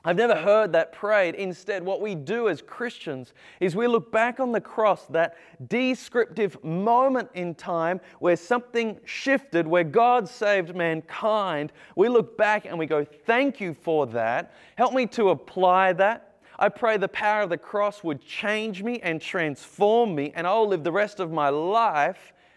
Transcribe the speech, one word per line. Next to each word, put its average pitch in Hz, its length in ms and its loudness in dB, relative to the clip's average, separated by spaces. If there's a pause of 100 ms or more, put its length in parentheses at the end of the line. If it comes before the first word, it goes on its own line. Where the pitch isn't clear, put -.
I've 175 100 0
never 226 180 4
heard 202 380 2
that 165 180 2
prayed. 202 420 0
Instead, 190 500 -8
what 185 160 -4
we 208 140 -6
do 196 340 -4
as 160 140 -2
Christians 160 720 -10 (260)
is 175 160 0
we 233 120 0
look 226 240 0
back 240 280 0
on 247 120 -2
the 214 100 -2
cross, - 460 0
that 160 280 0 (320)
descriptive 233 960 -2
moment 233 720 0
in 175 220 -6
time 170 440 -4 (200)
where 170 160 4
something 233 680 -4
shifted, 269 600 0
where 175 180 2
God 226 460 2
saved 190 460 -2
mankind. 170 1000 -2 (220)
We 202 120 4
look 233 300 2
back 214 280 0
and 170 120 -8
we 160 80 -2
go, 151 180 0
"Thank 247 560 -2
you 180 140 -6
for 156 340 0
that. 117 460 -4 (220)
Help 240 180 2
me 254 140 0
to 202 240 2
apply 185 600 2
that. 196 420 0 (240)
I 202 100 4
pray 220 280 0
the 185 100 0
power 214 340 0
of 185 80 -2
the 170 80 -2
cross 202 460 -4
would 151 180 -4
change 214 640 -6
me 240 160 -4
and 165 200 -4
transform 202 960 0
me, 143 220 -4
and 170 100 -4
I'll 220 220 2
live 180 160 -2
the 165 80 0
rest 202 280 -2
of 165 120 -4
my 147 180 2
life 170 840 0 (260)